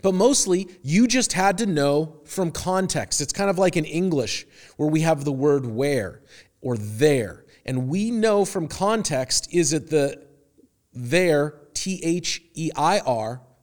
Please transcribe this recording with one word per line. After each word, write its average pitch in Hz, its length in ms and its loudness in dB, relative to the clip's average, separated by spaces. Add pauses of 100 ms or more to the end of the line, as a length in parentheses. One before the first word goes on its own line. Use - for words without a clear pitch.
but 185 100 2
mostly 190 560 2 (140)
you 196 260 4
just 254 240 0
had 185 260 2
to 233 60 -2
know 151 600 0
from 180 260 -4
context. 185 720 -2
It's 139 100 -6
kind 196 160 0
of 185 100 0
like 190 200 2
in 156 80 -2
English, 156 600 -2 (300)
where 151 140 0
we 156 100 2
have 156 240 2
the 143 80 0
word 139 320 2
where 120 580 -2 (380)
or 123 160 -4
there, 107 720 0 (180)
and 127 240 -4
we 202 220 -2
know 214 340 2
from 165 240 -4
context, 180 840 -2
is 160 200 2
it 156 160 -2
the 147 340 0 (680)
there, 147 680 2 (140)
T 185 320 -6
H - 380 -4 (100)
E 151 240 -6
I 170 220 2
R 120 420 -2 (220)